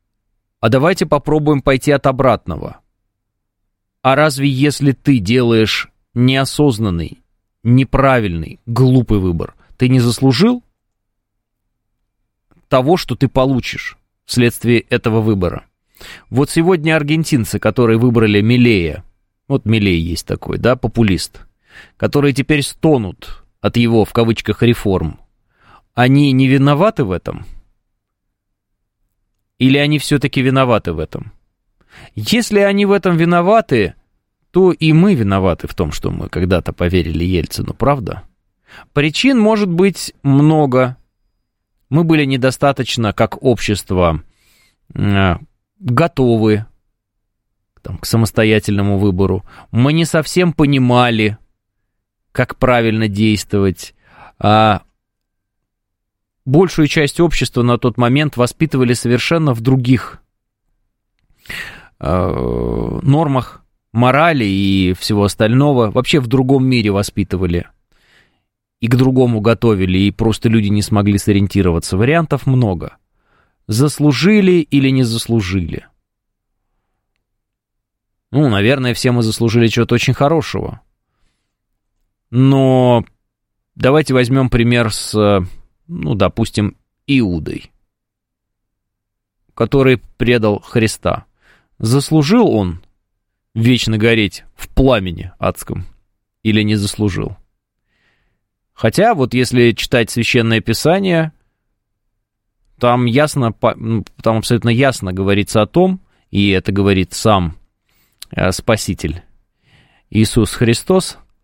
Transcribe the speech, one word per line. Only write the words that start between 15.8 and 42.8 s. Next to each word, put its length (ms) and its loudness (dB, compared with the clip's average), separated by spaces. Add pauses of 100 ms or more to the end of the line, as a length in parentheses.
Вот 200 0
сегодня 460 0
аргентинцы, 640 -2
которые 380 2
выбрали 420 2
Милея, 640 2 (460)
вот 160 -2
Милей 340 2
есть 260 -6
такой, 320 -8
да, 200 0
популист, 640 -2 (560)
которые 360 0
теперь 300 0
стонут 800 -4 (160)
от 160 -2
его, 300 2
в 80 -8
кавычках, 500 -2
реформ, 560 -2 (760)
они 360 4
не 160 2
виноваты 560 2
в 80 -4
этом? 340 -8 (2000)
Или 220 2
они 200 0
все-таки 420 -2
виноваты 520 0
в 60 -6
этом? 340 -10 (800)
Если 460 -2
они 260 2
в 60 0
этом 260 0
виноваты, 800 0 (560)
то 200 4
и 220 0
мы 220 4
виноваты 520 -2
в 60 -16
том, 180 -4
что 200 -8
мы 180 -10
когда-то 420 -2
поверили 520 -2
Ельцину, 500 -4
правда? 480 -4 (720)
Причин 460 0
может 300 2
быть 520 -2
много. 760 2 (920)
Мы 140 2
были 220 2
недостаточно, 880 -2